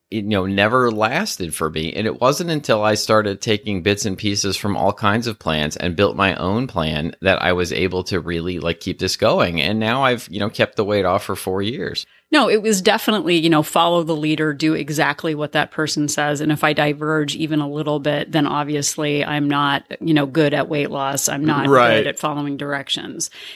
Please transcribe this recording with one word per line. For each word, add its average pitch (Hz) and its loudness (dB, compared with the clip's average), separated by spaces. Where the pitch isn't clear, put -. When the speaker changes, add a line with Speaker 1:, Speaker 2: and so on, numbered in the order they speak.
Speaker 1:
it, 107 -2
you 101 -4
know, 95 0
never 107 4
lasted 107 -2
for 80 -2
me. 78 -4
And 107 -2
it - -4
wasn't 147 2
until 135 0
I 107 4
started 104 2
taking 104 -2
bits 101 2
and 95 -2
pieces 101 -2
from 101 -2
all 95 2
kinds 110 0
of 110 -6
plans 78 -2
and 85 -2
built 98 2
my 95 2
own 110 -2
plan 78 -2
that 92 2
I 90 2
was 90 0
able 92 0
to 92 -2
really, 85 -4
like, 85 -2
keep 87 -6
this 92 -2
going. 107 2
And 98 0
now 117 0
I've, 123 0
you 95 -8
know, 101 -2
kept - -2
the 110 2
weight 101 2
off 90 2
for 98 -4
four 95 -4
years. 107 -6
Speaker 2:
No, 269 4
it 214 2
was 208 2
definitely, 202 2
you 165 4
know, 151 6
follow 170 2
the 160 -2
leader, 151 0
do 156 0
exactly 151 -2
what 147 -4
that 147 -2
person 151 -2
says. 147 0
And 156 0
if 147 -2
I 151 4
diverge 147 0
even 156 -2
a 143 -4
little 147 -2
bit, 147 -2
then 147 2
obviously 147 -2
I'm 147 0
not, 143 0
you 165 2
know, 143 4
good 143 2
at 143 0
weight 147 -2
loss. 139 -2
I'm 147 -2
not 143 2
Speaker 1:
Right. 123 6
Speaker 2:
good 110 2
at - -6
following 143 -4
directions. 143 -6